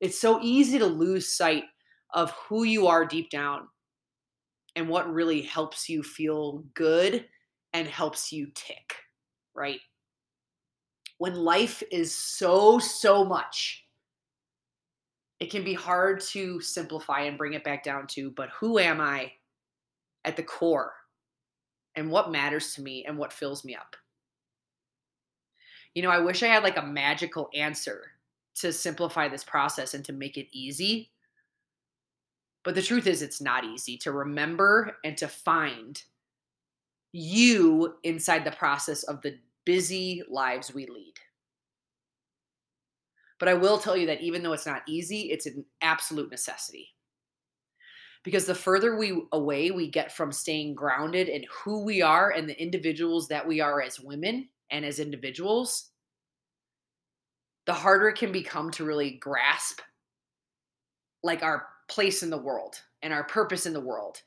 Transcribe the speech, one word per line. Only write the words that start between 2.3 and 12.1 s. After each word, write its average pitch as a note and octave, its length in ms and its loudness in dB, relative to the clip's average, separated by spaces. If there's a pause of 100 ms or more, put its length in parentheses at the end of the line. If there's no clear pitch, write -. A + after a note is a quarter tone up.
who A3 320 -2
you A3 220 6
are E3 180 8
deep D#3+ 260 -4
down C#3+ 380 -4 (1080)
and E3 120 -2
what E3+ 240 0
really D#3+ 300 2
helps - 460 -4
you D#3+ 140 -2
feel D3+ 640 -4 (100)
good F3 500 4 (480)
and E3 160 -2
helps D3+ 440 -4
you D3 220 -8
tick, - 400 -14 (600)
right? C3+ 260 -6 (1400)
When F3+ 160 -4
life F3 560 2
is E3+ 240 -2